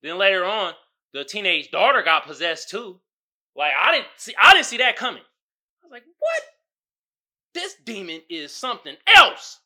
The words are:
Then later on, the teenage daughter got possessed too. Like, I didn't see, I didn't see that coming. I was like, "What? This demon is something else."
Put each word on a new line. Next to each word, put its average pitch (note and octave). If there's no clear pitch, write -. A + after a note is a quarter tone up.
Then D#3+
later F#3+
on, F#3+
the C#3
teenage F3+
daughter A3+
got D#3+
possessed D#3
too. G3
Like, C#3+
I G3+
didn't D4+
see, -
I D#4+
didn't E4
see A#3+
that B3
coming. A#3
I -
was E4
like, A#3+
"What? D#5+
This F4+
demon F3+
is D3+
something G#3+
else." -